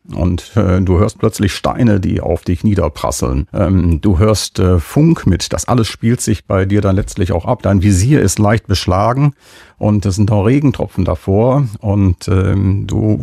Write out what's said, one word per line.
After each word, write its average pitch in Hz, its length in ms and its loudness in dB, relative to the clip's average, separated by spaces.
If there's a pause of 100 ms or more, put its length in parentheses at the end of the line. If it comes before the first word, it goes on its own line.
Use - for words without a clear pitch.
(140)
Und, 90 420 -4
äh, 95 260 2
du 90 180 2
hörst 104 180 -2
plötzlich 107 360 -2
Steine, 104 460 0
die 92 220 -2
auf - 220 -4
dich 90 200 -2
niederprasseln. 78 880 -2
Ähm, 85 480 0
du 92 180 2
hörst, 107 400 0
äh, 92 180 2
Funk 160 480 0
mit. - 280 -2
Das - 120 -4
alles 117 220 0
spielt 117 340 -2
sich - 240 -4
bei 98 200 0
dir 101 160 0
dann 95 160 2
letztlich 95 340 -4
auch 87 140 -4
ab. 117 180 -4
Dein 98 180 2
Visier 104 400 2
ist - 160 0
leicht 107 300 0
beschlagen 110 640 0 (440)
und 104 280 0
es 92 100 -2
sind 101 140 0
noch 104 160 2
Regentropfen 127 600 0
davor. 113 600 0 (140)
Und, 98 480 0
ähm, 98 580 0
du 107 360 0